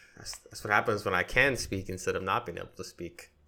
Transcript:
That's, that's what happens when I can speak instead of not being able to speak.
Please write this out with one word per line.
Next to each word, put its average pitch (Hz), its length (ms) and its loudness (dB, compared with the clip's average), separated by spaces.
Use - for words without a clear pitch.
That's, - 220 -12
that's - 260 -16
what 104 80 4
happens 107 320 4
when 95 80 2
I 90 100 4
can 131 320 4
speak 95 320 -4
instead 92 300 -2
of 92 60 -4
not 101 220 0
being 87 120 -8
able - 180 -12
to 92 80 -12
speak. - 480 -14